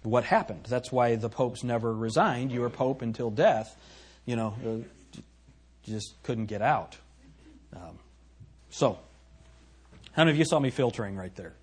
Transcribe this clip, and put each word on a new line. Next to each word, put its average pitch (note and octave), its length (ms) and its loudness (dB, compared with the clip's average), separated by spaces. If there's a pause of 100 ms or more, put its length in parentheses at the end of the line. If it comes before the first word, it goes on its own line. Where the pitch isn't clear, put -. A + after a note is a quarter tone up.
what A#2+ 220 4
happened. A2 420 0
That's A#2+ 240 -2
why A#2+ 240 4
the A2 140 -2
popes A#2+ 340 -2
never A#2 300 0
resigned. B2 580 0
You B2 80 -4
were A#2+ 100 0
pope C3 320 -2
until A#2 280 -4
death. A#2 440 2 (520)
You B2 100 -2
know, A2 180 -2 (120)
uh, A2+ 200 -4 (280)
j-, - 100 -18 (600)
just G#2+ 380 -10
couldn't A2+ 240 -4
get G#2 140 -6
out. A#2 360 0 (760)
Um, E2+ 260 -18 (720)
so, - 300 0 (1120)
how D#3 120 4
many E3 80 6
of D3 60 2
you D#3+ 60 4
saw D3+ 160 2
me C3+ 120 0
filtering A2 440 -2
right F#2 220 -10
there? - 260 -14